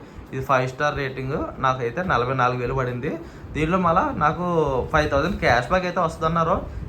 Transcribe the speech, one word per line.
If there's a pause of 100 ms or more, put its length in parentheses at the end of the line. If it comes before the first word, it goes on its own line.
(340)
ఇది
ఫైవ్
స్టార్
రేటింగ్, (200)
నాకైతే
నలభై
నాలుగు
వేలు
పడింది. (360)
దీనిలో
మళ్ళా
నాకు (480)
ఫైవ్
థౌజండ్
క్యాష్
బ్యాక్
అయితే
వస్తుందన్నారు.